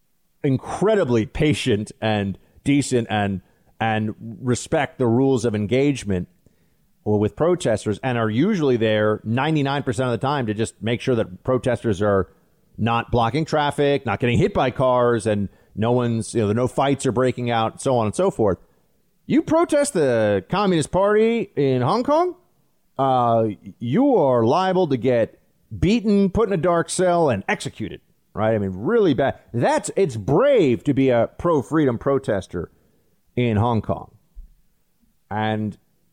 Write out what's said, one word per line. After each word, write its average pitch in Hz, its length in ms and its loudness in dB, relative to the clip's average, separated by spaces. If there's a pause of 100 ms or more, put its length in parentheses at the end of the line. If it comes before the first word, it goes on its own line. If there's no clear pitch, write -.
(420)
incredibly 139 840 0
patient 123 760 -2
and 104 380 -2 (260)
decent 139 460 0
and, 101 320 -2 (380)
and 107 340 -2 (260)
respect 131 580 -4
the 131 80 2
rules 123 380 2
of 110 100 0
engagement 107 720 -2 (760)
with 107 320 0
protesters 139 680 0
and 127 160 -2
are 110 120 0
usually 147 480 2
there 107 460 0
ninety-nine 139 580 -2
percent 131 240 -4
of 120 120 -2
the - 80 -4
time 135 200 -2
to 107 80 -2
just 107 280 -6
make 113 200 -4
sure 131 120 0
that 101 300 -4
protesters 120 560 -2
are 101 320 2 (480)
not 117 300 -2
blocking 120 340 0
traffic, 143 600 0
not 101 140 -2
getting 123 180 0
hit 202 160 2
by 139 160 0
cars, 123 560 2
and 104 220 0 (260)
no 110 160 0
one's, 120 420 -2
you 110 140 0
know, 101 60 2
no 120 160 0
fights 139 380 -2
are 123 60 0
breaking 123 380 -2
out, 113 300 -2
so 131 180 0
on 110 80 2
and 101 80 -4
so 185 160 0
forth. 101 280 0 (680)
You 294 160 2
protest 320 520 2
the 110 540 2
Communist 185 440 0
Party 214 640 2
in 131 260 0
Hong 202 220 0
Kong, 330 320 0 (600)
uh, 120 500 2 (340)
you 233 360 2
are 131 280 2
liable 180 420 2
to 135 100 -2
get 117 440 0 (360)
beaten, 196 540 2
put 208 180 0
in 190 40 -4
a 196 40 0
dark 170 320 0
cell, 175 420 2
and 101 180 -2
executed, - 520 -8 (320)
right? 110 220 0
I 110 40 0
mean, 98 160 -4
really 175 380 2
bad. 131 280 -2 (120)
That's, 220 440 0
it's 160 200 0
brave 156 680 2
to 147 100 0
be 131 160 2
a 117 260 2
pro-freedom 147 600 0
protester 113 720 -4 (640)
in 120 220 0
Hong 113 260 0
Kong. - 320 -8 (1160)
And 107 440 -2 (360)